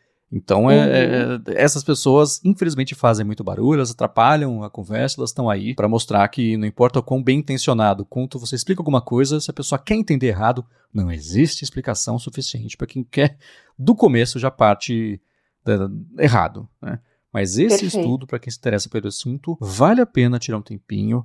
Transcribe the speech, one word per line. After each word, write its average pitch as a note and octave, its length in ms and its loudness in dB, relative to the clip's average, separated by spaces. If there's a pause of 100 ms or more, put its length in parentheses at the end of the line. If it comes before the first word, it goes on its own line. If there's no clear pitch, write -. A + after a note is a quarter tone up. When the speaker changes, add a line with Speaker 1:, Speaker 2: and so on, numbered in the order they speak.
(320)
Speaker 1:
Então, G#2 400 2
é, C#3+ 60 8
Speaker 2:
Uhum. B2 720 2
Speaker 1:
é, G2+ 60 -6
é, - 100 2
essas D3 200 0
pessoas, C#3+ 600 2
infelizmente, D#3+ 520 -2
fazem A2 300 2
muito G#2+ 180 -6
barulho, A2+ 340 0
elas B2 140 -2
atrapalham A#2 720 0
a G#2 60 -10
conversa, A2+ 500 -6
elas B2 120 -6
tão A#2+ 180 -2
aí G#2 260 -4
pra G#2 120 0
mostrar A2 420 2
que A2+ 280 0
não G#2+ 100 -2
importa B2 320 2
o A#2 40 0
quão C3 180 -2
bem C3 180 2
intencionado, A2 640 0
quanto C3 340 -8
você A#2+ 160 -8
explica F3+ 260 -4
alguma C#3+ 200 0
coisa, C3+ 380 0
se - 120 -6
a - 20 -20
pessoa C#3+ 260 -4
quer - 160 -4
entender C#3+ 320 0
errado, A2+ 380 0 (280)
não F#2 180 -2
existe F2 520 0
explicação B2 540 -6
suficiente A#2 600 -10
pra B2 100 -8
quem C3 160 -8
quer, C#3+ 340 0 (400)
do E3 180 4
começo, B2 440 4
já C3 120 -2
parte, A2 680 0 (480)
é, G2+ 560 -2
errado, A2+ 440 0 (140)
né? A2+ 180 -10 (360)
Mas G2 220 -2
esse G3+ 240 2
Speaker 2:
Perfeito. G3 160 -4
Speaker 1:
estudo, C3 280 -2
pra B2 140 -8
quem - 100 -12
se - 80 -12
interessa G#2 300 -4
pelo G#2 220 -6
assunto, C#3 500 -8
vale B2 400 2
a A#3+ 60 4
pena B2 340 2
tirar A2+ 180 -6
um G#2 40 -6
tempinho, G#2 640 -4